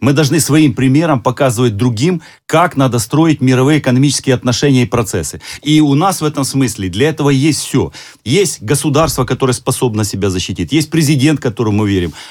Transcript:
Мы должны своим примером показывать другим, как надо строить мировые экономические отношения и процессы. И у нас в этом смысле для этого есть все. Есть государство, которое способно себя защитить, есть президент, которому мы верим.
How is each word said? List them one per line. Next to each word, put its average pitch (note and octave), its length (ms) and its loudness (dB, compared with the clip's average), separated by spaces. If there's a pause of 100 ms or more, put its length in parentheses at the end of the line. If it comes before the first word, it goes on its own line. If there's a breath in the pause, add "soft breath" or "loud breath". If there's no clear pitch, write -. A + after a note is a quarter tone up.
Мы C3+ 120 2
должны D3+ 260 2
своим C#3+ 360 2
примером C3+ 480 2
показывать A#2+ 540 0
другим, B2+ 460 0 (240 loud breath)
как E3 300 0
надо B2 240 0
строить D#3 400 0
мировые C3 400 2
экономические C3 560 0
отношения B2+ 460 2
и A#2 40 0
процессы. G2+ 540 -4 (220 loud breath)
И D3+ 180 2
у C#3+ 160 2
нас F3+ 240 0
в D#3 40 -4
этом D3 200 -2
смысле A#2+ 440 -2
для G#2+ 200 0
этого D3+ 220 0
есть C#3 340 2
все. G2 260 -2 (340 loud breath)
Есть F3 380 -2
государство, C#3+ 600 0
которое C3 300 -2
способно A#2 500 -2
себя G2 260 -4
защитить, F#2 420 -6
есть D3+ 180 0
президент, D3+ 500 2
которому G#2+ 380 -2
мы G#2+ 120 0
верим. F2 220 0 (180 loud breath)